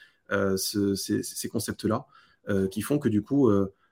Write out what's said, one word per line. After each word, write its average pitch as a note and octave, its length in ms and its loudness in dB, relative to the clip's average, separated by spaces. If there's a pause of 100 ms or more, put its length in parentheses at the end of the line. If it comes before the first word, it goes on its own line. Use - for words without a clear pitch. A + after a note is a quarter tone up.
(320)
euh, G2 240 2
ce, G2+ 400 0
ces, G#2 260 -2
ces - 280 -8
concepts-là, A2 580 -4 (400)
euh, F#2+ 220 0
qui G#2 120 -6
font C#3+ 160 0
que C3+ 120 0
du G#2+ 120 2
coup, C3+ 280 4
euh, G2 240 2 (180)